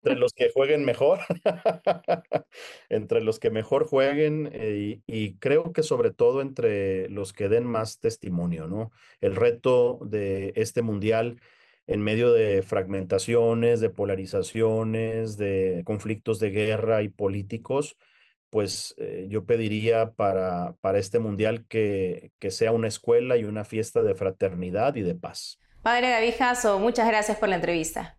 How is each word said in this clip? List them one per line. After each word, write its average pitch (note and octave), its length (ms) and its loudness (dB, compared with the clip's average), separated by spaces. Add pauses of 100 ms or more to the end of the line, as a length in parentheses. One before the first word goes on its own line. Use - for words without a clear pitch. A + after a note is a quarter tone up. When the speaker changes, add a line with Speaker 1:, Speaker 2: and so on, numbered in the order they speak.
Speaker 1:
Entre C3 160 0
los B2 140 2
que A#2+ 180 2
jueguen C#3 360 2
mejor, C#3 320 4 (260)
<laughs> - 1400 -4
entre A2 320 0
los A2 180 0
que - 120 0
mejor A2 360 0
jueguen, D3 640 0
eh, G#2 560 -6
y, A2+ 80 -10
y G#2+ 200 -4
creo E3 400 2
que D#3+ 80 2
sobre A#2+ 280 2
todo B2 300 4
entre G2+ 720 0
los G2+ 240 -8
que G2+ 160 -2
den A#2 140 4
más A2 340 -4
testimonio, F2 680 -4
¿no? G#2+ 260 -6 (280)
El G2 160 0
reto A#2+ 640 2
de G2 540 -4
este A2 240 -2
Mundial A2 580 -2 (480)
en G2+ 140 -2
medio A2 320 2
de G#2 300 4
fragmentaciones, G#2+ 1160 2
de G#2+ 100 2
polarizaciones, A2 1500 -2
de F#2+ 480 0
conflictos G#2+ 560 -4
de G#2+ 100 0
guerra G#2+ 520 0
y G2+ 80 -4
políticos, G#2 880 -4 (500)
pues, - 480 -4
eh, F#2+ 320 -8
yo G2+ 160 -4
pediría A2+ 680 2
para, F#2 680 -2
para F#2+ 180 0
este - 200 -2
Mundial A2 500 -2
que, G2 680 -2
que - 120 -4
sea A2+ 220 2
una A2+ 160 0
escuela A#2+ 480 2
y A2+ 80 2
una G#2+ 200 -6
fiesta A2 380 -2
de G2+ 120 2
fraternidad F#2+ 800 -2
y A2+ 80 -4
de F2 120 -2
paz. - 440 -14 (240)
Speaker 2:
Padre A#3+ 260 2
David A#3 300 2
Jasso, A#3+ 400 2
muchas A3+ 280 2
gracias G#3+ 300 2
por G3+ 140 0
la F#3 60 2
entrevista. E3+ 640 -4